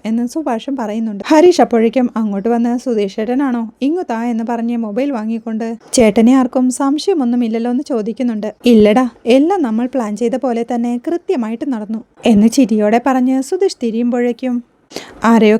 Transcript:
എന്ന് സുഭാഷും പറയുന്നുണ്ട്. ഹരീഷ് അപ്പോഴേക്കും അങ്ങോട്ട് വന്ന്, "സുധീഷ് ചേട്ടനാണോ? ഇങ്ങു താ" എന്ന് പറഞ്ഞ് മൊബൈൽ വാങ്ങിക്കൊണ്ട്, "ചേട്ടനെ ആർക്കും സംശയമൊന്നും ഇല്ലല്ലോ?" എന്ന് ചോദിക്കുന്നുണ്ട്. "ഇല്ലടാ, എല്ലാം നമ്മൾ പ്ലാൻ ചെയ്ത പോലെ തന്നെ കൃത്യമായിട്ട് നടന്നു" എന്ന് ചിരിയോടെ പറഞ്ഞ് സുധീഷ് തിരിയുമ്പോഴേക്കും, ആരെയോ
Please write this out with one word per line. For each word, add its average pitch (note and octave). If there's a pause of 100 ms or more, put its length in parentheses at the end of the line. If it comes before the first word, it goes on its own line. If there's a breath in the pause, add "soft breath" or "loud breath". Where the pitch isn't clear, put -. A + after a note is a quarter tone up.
എന്ന് A3+
സുഭാഷും C4+
പറയുന്നുണ്ട്. A3
ഹരീഷ് D#4+
അപ്പോഴേക്കും A#3
അങ്ങോട്ട് G#3
വന്ന്, A#3+
"സുധീഷ് G#3+
ചേട്ടനാണോ? A#3+ (120)
ഇങ്ങു E4
താ" A3+
എന്ന് A#3
പറഞ്ഞ് A#3
മൊബൈൽ A#3
വാങ്ങിക്കൊണ്ട്, A3+ (140)
"ചേട്ടനെ A3+
ആർക്കും B3+
സംശയമൊന്നും C#4
ഇല്ലല്ലോ?" A3+
എന്ന് B3
ചോദിക്കുന്നുണ്ട്. A3+ (120)
"ഇല്ലടാ, A3+ (180)
എല്ലാം D4+
നമ്മൾ A#3
പ്ലാൻ A3
ചെയ്ത A#3
പോലെ A#3
തന്നെ A#3+
കൃത്യമായിട്ട് D4
നടന്നു" A3 (220)
എന്ന് A3
ചിരിയോടെ A3
പറഞ്ഞ് C4
സുധീഷ് F#4
തിരിയുമ്പോഴേക്കും, A#3+ (500 loud breath)
ആരെയോ A3